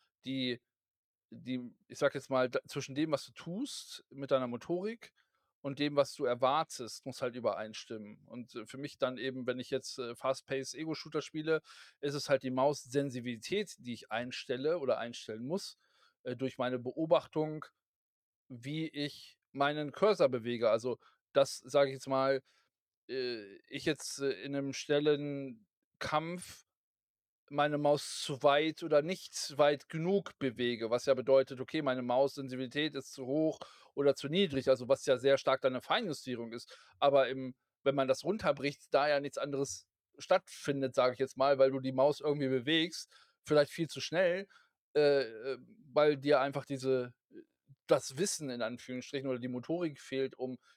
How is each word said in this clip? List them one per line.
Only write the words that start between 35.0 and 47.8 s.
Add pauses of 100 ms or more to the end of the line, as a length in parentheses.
ja
sehr
stark
deine
Feinjustierung
ist. (220)
Aber
im, (280)
wenn
man
das
runterbricht,
da
ja
nichts
anderes (320)
stattfindet,
sag
ich
jetzt
mal,
weil
du
die
Maus
irgendwie
bewegst, (340)
vielleicht
viel
zu
schnell, (480)
äh,
äh, (360)
weil
dir
einfach
diese, (760)